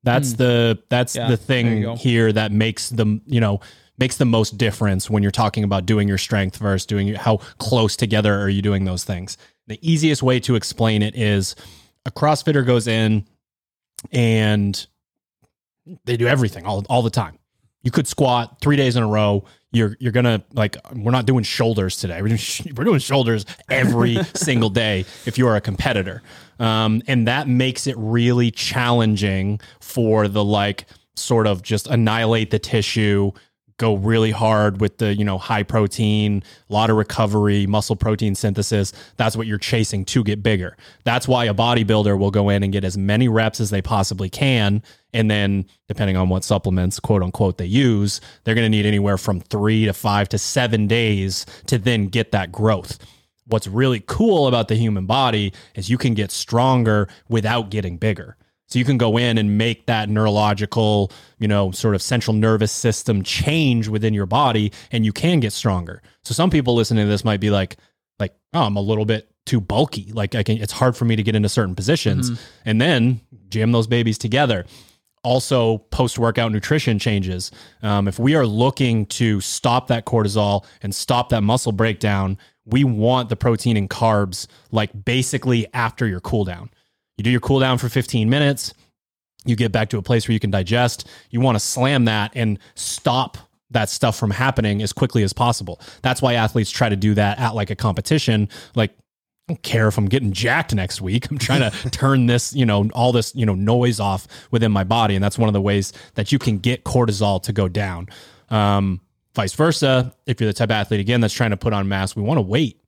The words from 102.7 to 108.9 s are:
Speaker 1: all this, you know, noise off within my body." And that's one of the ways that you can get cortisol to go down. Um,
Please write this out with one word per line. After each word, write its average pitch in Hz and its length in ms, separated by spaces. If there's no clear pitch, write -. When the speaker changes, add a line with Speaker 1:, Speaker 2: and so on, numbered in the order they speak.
Speaker 1:
all 120 180
this, 117 240
you 117 100
know, 101 80
noise 113 460
off 98 260
within 113 220
my 98 100
body." 107 320
And 95 80
that's 101 160
one 113 100
of 107 40
the 101 100
ways 101 300
that 107 180
you 139 80
can 107 180
get 117 240
cortisol 104 640
to 107 80
go 98 160
down. 92 400
Um, 101 500